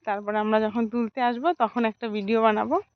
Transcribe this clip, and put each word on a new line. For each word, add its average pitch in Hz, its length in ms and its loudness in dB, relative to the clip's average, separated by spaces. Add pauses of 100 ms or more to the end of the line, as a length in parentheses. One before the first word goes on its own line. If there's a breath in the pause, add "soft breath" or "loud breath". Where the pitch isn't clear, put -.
তারপরে 208 360 -4
আমরা 220 220 2
যখন 214 180 0 (100)
তুলতে 240 260 -4 (100)
আসবো 247 180 -2 (140)
তখন 233 200 0 (100)
একটা - 140 -12 (100)
ভিডিও 214 320 0
বানাবো 220 300 2 (180)